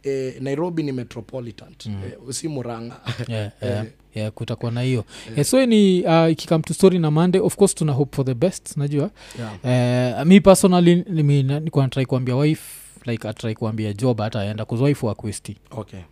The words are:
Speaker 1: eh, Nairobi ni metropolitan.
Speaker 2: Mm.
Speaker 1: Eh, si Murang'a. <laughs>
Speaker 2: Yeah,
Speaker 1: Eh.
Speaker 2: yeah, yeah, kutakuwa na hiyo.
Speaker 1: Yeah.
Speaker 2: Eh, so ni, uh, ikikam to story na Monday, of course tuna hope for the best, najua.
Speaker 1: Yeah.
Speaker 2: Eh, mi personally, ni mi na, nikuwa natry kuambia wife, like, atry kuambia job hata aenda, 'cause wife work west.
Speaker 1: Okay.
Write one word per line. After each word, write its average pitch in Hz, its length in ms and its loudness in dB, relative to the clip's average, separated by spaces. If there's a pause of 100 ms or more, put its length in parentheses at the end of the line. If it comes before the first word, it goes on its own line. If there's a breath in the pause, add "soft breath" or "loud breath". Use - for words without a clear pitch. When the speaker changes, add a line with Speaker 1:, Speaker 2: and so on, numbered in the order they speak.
Speaker 1:
eh, 131 380 -6
Nairobi 156 420 -4
ni 143 80 -4
metropolitan. 123 840 -10 (100)
Speaker 2:
Mm. 101 200 -8
Speaker 1:
Eh, 120 280 -12
si 160 140 -8
Murang'a. 120 520 -8 (160)
<laughs> 120 120 -10
Speaker 2:
Yeah, 107 240 -6 (100)
Speaker 1:
Eh. 104 80 -6
Speaker 2:
yeah, 104 160 -4 (300)
yeah, 107 160 -6
kutakuwa 117 400 -8
na 120 100 -4
hiyo. 127 240 -2 (200 loud breath)
Speaker 1:
Yeah. 113 140 -6
Speaker 2:
Eh, 143 60 2
so 262 200 2
ni, 202 380 4
uh, 165 280 4
ikikam 160 300 0
to 160 120 -6
story 185 260 4
na 156 120 2
Monday, 180 300 2
of - 140 0
course 196 200 2
tuna 156 160 -2
hope 135 240 -2
for 135 100 0
the 131 80 -2
best, 160 440 -4
najua. 147 340 -2 (280 loud breath)
Speaker 1:
Yeah. 123 800 0
Speaker 2:
Eh, 139 60 -2
mi 190 160 10
personally, 180 680 6
ni 160 140 0
mi 143 200 4
na, 143 160 -2
nikuwa 156 260 0
natry 131 200 -2
kuambia 123 300 -2
wife, 151 280 0 (420)
like, 117 220 -6
atry 110 280 -6
kuambia 107 380 -4
job 113 280 0
hata 107 200 -4
aenda, 107 240 -6
'cause 120 180 -2
wife 143 220 0
work 101 180 -4
west. 104 280 -10 (200)
Speaker 1:
Okay. 104 280 -14 (120)